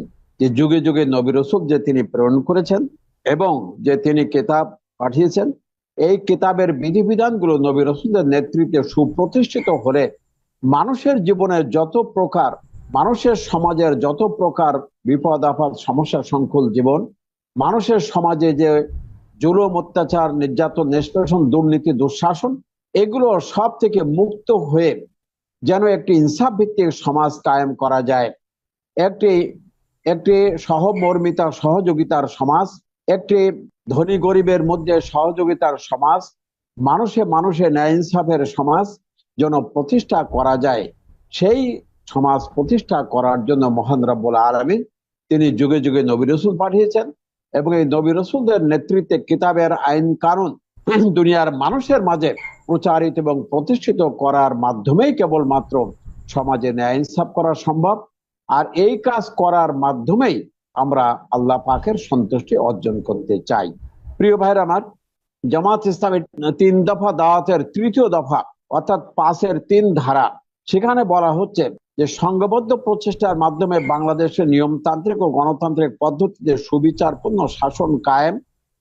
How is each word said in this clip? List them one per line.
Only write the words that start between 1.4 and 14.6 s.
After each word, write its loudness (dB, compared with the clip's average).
যে 2
তিনি 0
প্রেরণ 2
করেছেন 0
এবং -2
যে 0
তিনি 0
কিতাব 0
পাঠিয়েছেন, 0
এই 2
কিতাবের 0
বিধিবিধানগুলো 0
নবী 0
রসুলদের 0
নেতৃত্বে 0
সুপ্রতিষ্ঠিত -2
হলে 0
মানুষের 0
জীবনে 0
যত -2
প্রকার, 0
মানুষের 2
সমাজের 0
যত -2
প্রকার 0